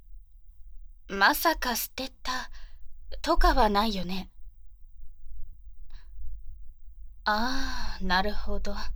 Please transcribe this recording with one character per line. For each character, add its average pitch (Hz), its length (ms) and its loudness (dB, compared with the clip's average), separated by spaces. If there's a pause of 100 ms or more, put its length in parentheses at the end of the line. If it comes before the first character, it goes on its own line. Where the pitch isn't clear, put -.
(1080)
ま 202 260 4
さ 320 220 2
か 240 180 -2
捨 - 140 -6
て 262 200 -8 (140)
た - 260 -4 (720)
と 320 160 4
か 349 160 8
は 247 140 8
な 202 180 4
い 220 80 0
よ 185 120 -2
ね？ 185 240 -4 (3000)
あ 254 760 2
あ、 196 40 -2
な 185 180 4
る 208 120 2
ほ - 260 4
ど。 202 140 2 (220)